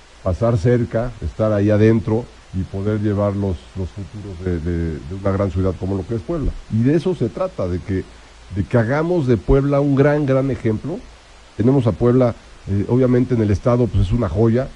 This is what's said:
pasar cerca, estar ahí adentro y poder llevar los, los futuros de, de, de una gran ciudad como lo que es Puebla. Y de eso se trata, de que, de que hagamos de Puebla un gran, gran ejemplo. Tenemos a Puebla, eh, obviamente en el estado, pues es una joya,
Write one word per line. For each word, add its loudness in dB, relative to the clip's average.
pasar 0
cerca, 0
estar -2
ahí 2
adentro 4
y -4
poder -4
llevar 0
los, -2
los -6
futuros -14
de, -2
de, -4
de -12
una -2
gran 0
ciudad 0
como -4
lo -6
que -6
es -4
Puebla. -4
Y 2
de 4
eso 0
se -2
trata, -6
de -4
que, -4
de -2
que 0
hagamos 0
de 2
Puebla 2
un 2
gran, 4
gran 0
ejemplo. -4
Tenemos 2
a 2
Puebla, 2
eh, 0
obviamente 2
en 0
el 2
estado, 2
pues 0
es -4
una 0
joya, 2